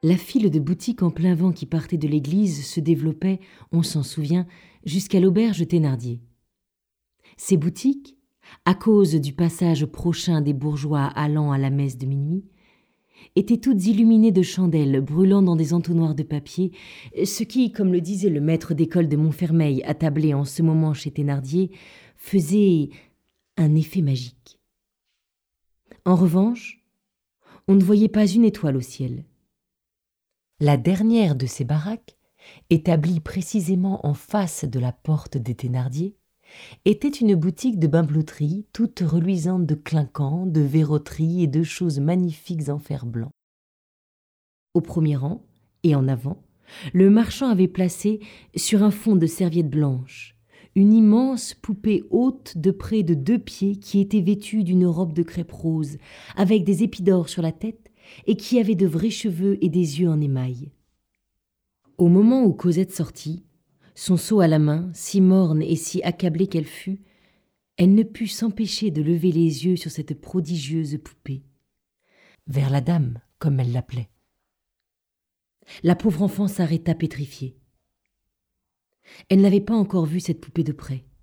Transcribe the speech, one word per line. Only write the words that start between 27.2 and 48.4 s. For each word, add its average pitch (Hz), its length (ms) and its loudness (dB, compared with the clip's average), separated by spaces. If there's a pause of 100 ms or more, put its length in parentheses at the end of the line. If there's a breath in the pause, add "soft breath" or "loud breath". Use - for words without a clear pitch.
on 196 60 6
ne 196 80 8
voyait 208 280 4
pas 214 160 2
une 214 180 4
étoile 165 320 0
au 127 60 -2
ciel. 127 420 -10 (1400)
La 143 160 4
dernière 190 580 2
de 131 120 -4
ces 123 180 -6
baraques, 151 520 -6 (540 soft breath)
établie 165 480 2
précisément 190 880 -4
en 147 80 0
face - 500 -4
de 131 140 -4
la 123 140 -2
porte - 440 -4
des 120 200 -4
Thénardier, 127 600 -4 (680 loud breath)
était 214 240 2
une 226 260 2
boutique 185 460 -2
de 160 80 2
bamblouterie 156 840 -2
toute - 280 -4
reluisante 175 680 0
de 147 80 0
clinquants, 151 720 -4
de 156 140 0
verroteries 151 840 0
et 156 60 2
de 151 160 0
choses 160 340 -4
magnifiques 165 680 -2
en 143 100 -4
fer 139 260 -10
blanc. 120 280 -8 (1400)
Au 175 60 2
premier 156 360 -2
rang, 143 280 -6 (380)
et 151 140 2
en 131 100 0
avant, 135 380 -6 (480 loud breath)
le 190 180 6
marchand 233 380 2
avait 185 200 4
placé, 185 520 -2 (340 loud breath)